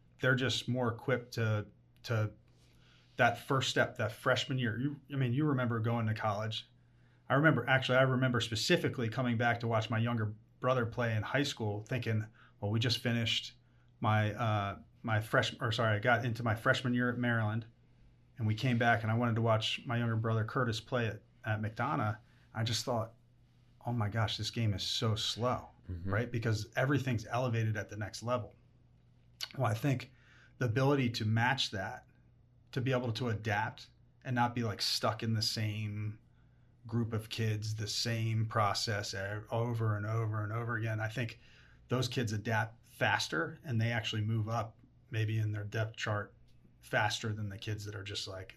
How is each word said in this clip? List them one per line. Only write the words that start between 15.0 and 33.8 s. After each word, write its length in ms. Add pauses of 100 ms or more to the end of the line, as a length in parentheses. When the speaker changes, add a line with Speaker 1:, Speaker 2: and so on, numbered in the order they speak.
Speaker 1:
my 180
fresh-, 400
or 120
sorry, 240
I 20
got 260
into 180
my 120
freshman 400
year 160
at 80
Maryland, 480 (720)
and 80
we 80
came 240
back, 240
and 100
I 20
wanted 220
to 60
watch 440
my 120
younger 180
brother 280
Curtis 360
play 260
at, 140 (260)
at 160
McDonough." 540 (380)
I 100
just 200
thought, 280 (720)
"Oh 60
my 160
gosh, 300
this 120
game 240
is 80
so 320
slow," 540 (240)
Speaker 2:
Mm-hmm. 180
Speaker 1:
right? 220
Because 440
everything's 540
elevated 460
at 140
the 80
next 240
level. 320 (1040)
Well, 120
I 40
think 360 (480)
the 60
ability 460
to 160
match 460
that, 320 (680)
to 80
be 120
able 200
to 160
adapt 600 (360)